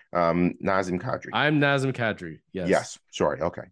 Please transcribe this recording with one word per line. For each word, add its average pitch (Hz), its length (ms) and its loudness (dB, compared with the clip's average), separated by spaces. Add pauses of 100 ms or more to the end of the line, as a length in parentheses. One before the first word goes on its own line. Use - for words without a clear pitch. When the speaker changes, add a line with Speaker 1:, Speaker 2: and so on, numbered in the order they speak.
(120)
Speaker 1:
Um, 87 460 2
Nazim 92 400 0
Kadri. - 340 -6
Speaker 2:
I'm 143 280 2
Nazim 139 320 2
Kadri. 95 480 -4 (120)
Yes. 90 160 -4
Speaker 1:
Yes. - 300 0 (140)
Sorry. 73 280 0
Okay. 82 320 -4